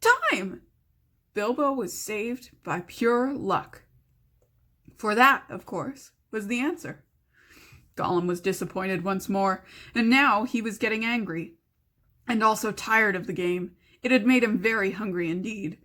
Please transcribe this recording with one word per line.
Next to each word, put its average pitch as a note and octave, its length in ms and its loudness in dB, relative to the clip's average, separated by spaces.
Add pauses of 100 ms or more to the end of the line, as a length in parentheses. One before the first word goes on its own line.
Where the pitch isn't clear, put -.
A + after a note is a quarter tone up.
Time! A4 600 2 (720)
Bilbo B3 380 0
was A#3 260 -6
saved A3+ 520 -6 (120)
by D3+ 240 -6
pure A#3+ 480 0
luck. - 480 -4 (1120)
For G#3+ 180 -2
that, B3+ 360 6
of - 160 -12
course, - 460 -8 (180)
was G#3 160 -8
the A#3+ 140 -4
answer. E4 440 -6 (920)
Gollum F3 300 0
was F3 140 -2
disappointed F#3 640 -4
once F#3+ 240 -2
more, G3 360 0 (300)
and A#3 140 2
now B3 360 6
he A#3+ 160 -4
was A3 180 -6
getting A3 260 -2
angry, G3 500 -4 (760)
and A3+ 140 0
also A3 300 2
tired A3 440 2
of F3+ 100 -6
the F#3+ 60 -8
game. F3 400 -2 (300)
It B3 80 -2
had B3 160 4
made B3 180 6
him G#3+ 140 2
very G3+ 340 0
hungry F3+ 380 -4
indeed. F#3 540 -6